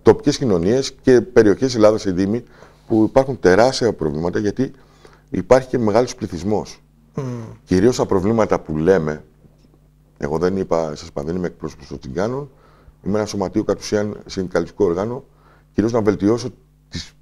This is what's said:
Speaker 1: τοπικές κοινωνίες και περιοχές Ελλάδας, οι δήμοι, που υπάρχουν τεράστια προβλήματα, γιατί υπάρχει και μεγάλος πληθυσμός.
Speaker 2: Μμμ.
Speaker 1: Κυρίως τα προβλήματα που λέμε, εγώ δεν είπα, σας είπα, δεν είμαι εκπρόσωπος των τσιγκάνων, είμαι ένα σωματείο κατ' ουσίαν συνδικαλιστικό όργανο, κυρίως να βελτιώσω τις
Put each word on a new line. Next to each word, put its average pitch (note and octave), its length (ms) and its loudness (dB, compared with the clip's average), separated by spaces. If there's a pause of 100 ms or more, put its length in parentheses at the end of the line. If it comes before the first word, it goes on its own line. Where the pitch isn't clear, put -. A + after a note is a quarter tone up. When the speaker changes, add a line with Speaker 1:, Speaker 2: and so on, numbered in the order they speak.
Speaker 1:
τοπικές A2+ 360 4
κοινωνίες A2 540 0 (100)
και B2+ 200 6
περιοχές A#2 540 2
Ελλάδας, G#2+ 300 4
οι G2 60 -2
δήμοι, G2 320 -2 (440)
που A2 220 2
υπάρχουν C3+ 300 0
τεράστια A2 540 4
προβλήματα, D#2+ 460 -4
γιατί G#2+ 320 -4 (580)
υπάρχει B2 380 2
και C#3 100 -4
μεγάλος A#2 380 0
πληθυσμός. F#2 680 -6 (340)
Speaker 2:
Μμμ. C#3 100 -8 (380)
Speaker 1:
Κυρίως G2+ 320 2
τα - 100 0
προβλήματα G2 540 0
που D#2 180 -8
λέμε, D#2 460 0 (960)
εγώ D2 200 -6
δεν F2+ 200 -2
είπα, E2 380 -2
σας D#2+ 120 -18
είπα, C#2+ 160 -10
δεν E2 120 -6
είμαι F2+ 120 -6
εκπρόσωπος C#2+ 400 -12
των C#2 120 -14
τσιγκάνων, A2 500 -6 (540)
είμαι G2 140 -2
ένα G#2+ 100 -2
σωματείο G2 360 -4
κατ' F#2+ 160 -2
ουσίαν G#2 460 -4
συνδικαλιστικό F2 600 -4
όργανο, G#2 380 -4 (500)
κυρίως A2 180 0
να A#2 100 0
βελτιώσω G#2 480 0 (400)
τις - 320 -14